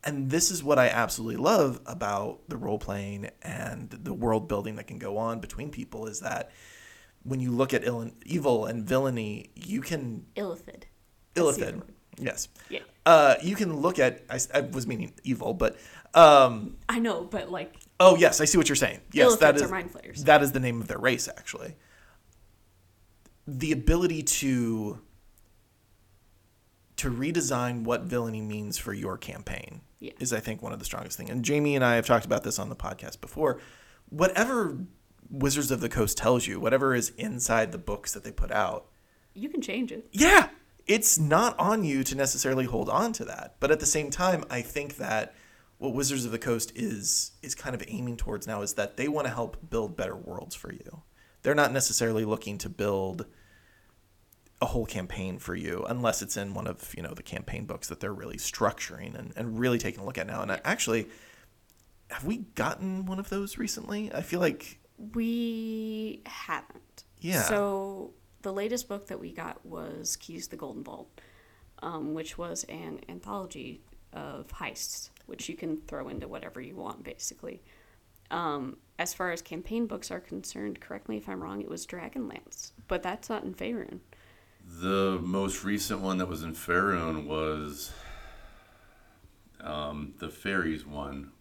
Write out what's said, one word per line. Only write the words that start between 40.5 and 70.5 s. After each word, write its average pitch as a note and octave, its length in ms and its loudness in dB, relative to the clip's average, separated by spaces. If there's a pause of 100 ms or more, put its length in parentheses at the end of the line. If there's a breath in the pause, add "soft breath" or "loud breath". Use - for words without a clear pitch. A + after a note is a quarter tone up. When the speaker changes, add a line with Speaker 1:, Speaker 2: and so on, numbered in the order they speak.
Speaker 1:
It's G#3+ 320 4
not D#3+ 400 4
on G3+ 240 4
you C#3 200 2
to C3 120 -4
necessarily C3 500 0
hold A#2 240 -2
on G3+ 240 2
to A#2+ 120 -6
that. - 340 -12
But C#3 100 2
at D3+ 100 6
the D#3 60 -2
same D3+ 240 0
time, F3+ 400 2
I B2+ 140 -4
think C#3+ 340 -8
that A2 380 -2 (420 soft breath)
what C3 160 -4
Wizards C3 320 -2
of A2+ 60 -4
the A2+ 80 -6
Coast A#2 360 -2
is, B2+ 560 -4 (120)
is C3+ 120 -8
kind B2+ 200 -8
of - 120 -8
aiming B2 300 -6
towards G#2+ 300 -4
now G#2+ 160 -4
is G2+ 100 -4
that G2+ 240 -2
they B2+ 100 -2
wanna D3 220 -2
help A#2 400 -6
build G#2+ 260 -2
better F#2 200 -4
worlds - 400 -12
for - 180 -12
you. - 300 -18 (400 soft breath)
They're C#3 120 4
not C#3+ 160 6
necessarily A2+ 540 2
looking G#2+ 320 -4
to - 120 -8
build F#2+ 580 -2 (1300 soft breath)
a C3 40 2
whole A#2 220 -2
campaign F#2 500 -6
for F2+ 180 -8
you, F2 320 -6
unless A#2+ 360 0
it's G2+ 120 -6
in G2+ 200 -6
one G2+ 120 -6
of, - 300 -10
you F2 60 -12
know, D#2 100 -10
the - 100 -16
campaign - 420 -8
books - 220 -10
that - 140 -10
they're G2+ 100 -4
really - 260 -10
structuring - 800 -4
and, - 200 -14
and A2+ 220 -6
really B2 180 4
taking G#2+ 240 -4
a G2 40 -10
look G2 120 -8
at E2 100 -4
now. - 140 -6
And - 100 -4
I, - 40 0
Speaker 2:
Yeah. - 100 -6
Speaker 1:
actually, A#2 420 0 (1040 loud breath)
have - 160 -10
we G#3+ 120 -2 (180)
gotten F#3+ 500 -4
one F#3 140 -6
of G3+ 100 -8
those G3 300 -6
recently? G#3+ 520 -6
I - 120 -6
feel F3 160 -4
like - 400 -2 (340)
Speaker 2:
We A3+ 1120 -6
haven't. - 800 -12 (180)
Speaker 1:
Yeah. F#3 220 0
Speaker 2:
So G3 680 -2 (300)
the G3 120 -8
latest A3 360 -4
book G3+ 180 -10
that - 120 -10
we - 120 -14
got - 340 -12
was E3 520 -10
Keys - 280 -14
to - 60 -14